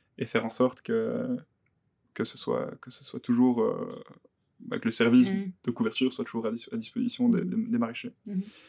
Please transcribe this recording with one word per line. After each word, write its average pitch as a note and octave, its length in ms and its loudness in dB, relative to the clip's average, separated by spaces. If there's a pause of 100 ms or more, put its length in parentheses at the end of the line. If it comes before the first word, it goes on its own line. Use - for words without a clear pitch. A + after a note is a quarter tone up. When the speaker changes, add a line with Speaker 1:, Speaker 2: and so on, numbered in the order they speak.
(180)
Speaker 1:
et B2 80 -6
faire A2+ 200 -2
en A2+ 40 -4
sorte B2+ 320 0
que, A#2+ 540 -2 (800)
que - 80 -4
ce - 160 -4
soit, D2+ 320 -2 (100)
que B2 120 -16
ce - 100 -14
soit - 180 -12
toujours, A#2+ 420 4
euh, - 280 -2 (720)
bah, - 180 -6
que - 60 -8
le A2 80 2
service B2 420 8
Speaker 2:
Mhm. C3+ 180 -4 (120)
Speaker 1:
de B2+ 80 -2
couverture A#2 400 0
soit B2 120 -6
toujours A2+ 220 -4
à G#2+ 60 0
dis-, A#2 180 -6
à A#2 60 -6
disposition - 520 -2
des, - 140 4
Speaker 2:
Mhm. F#3 220 -2
Speaker 1:
des, - 80 -6
des - 60 2
maraîchers. - 360 -4 (120)
Speaker 2:
Mhm. G3 160 -4 (260)